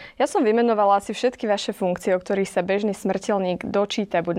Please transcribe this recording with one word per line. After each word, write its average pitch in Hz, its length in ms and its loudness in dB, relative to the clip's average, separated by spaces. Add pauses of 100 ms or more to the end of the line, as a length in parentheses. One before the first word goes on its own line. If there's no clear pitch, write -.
(160)
ja - 80 2
som 349 160 0
vymenovala 214 560 4
asi 202 160 -2
všetky 247 320 -2
vaše 202 320 -2
funkcie, 185 400 0
o 180 80 -2
ktorých 196 240 0
sa 180 160 -2
bežný 196 320 0
smrteľník 190 720 -2
dočíta 196 560 0
buď 170 140 -2